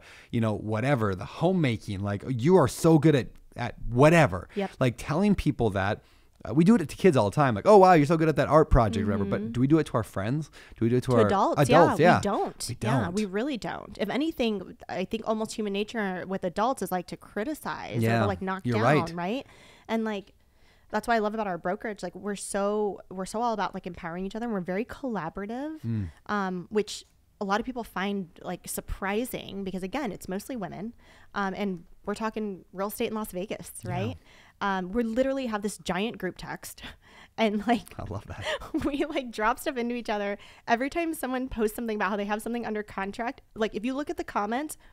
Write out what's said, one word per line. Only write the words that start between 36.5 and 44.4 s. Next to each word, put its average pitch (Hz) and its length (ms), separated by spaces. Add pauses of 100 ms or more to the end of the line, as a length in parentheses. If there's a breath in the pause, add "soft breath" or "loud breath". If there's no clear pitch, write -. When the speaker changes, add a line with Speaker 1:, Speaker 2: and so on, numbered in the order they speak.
Speaker 2:
<laughs> - 260
and, 214 300
like, 240 320
Speaker 1:
I - 60
love - 240
that. - 160 (180)
Speaker 2:
<laughs> - 220
we, 277 200
like, 285 280
drop 220 260
stuff 285 180
into 240 200
each 240 120
other. 202 300 (300 loud breath)
Every 247 200
time 330 240
someone 254 360
posts 220 260
something 226 220
about 196 140
how 214 60
they 202 100
have 214 140
something 226 240
under 208 200
contract, 202 560 (160)
like, 214 180
if 202 100
you 262 100
look 285 160
at 330 60
the 339 80
comments, 233 540 (140 soft breath)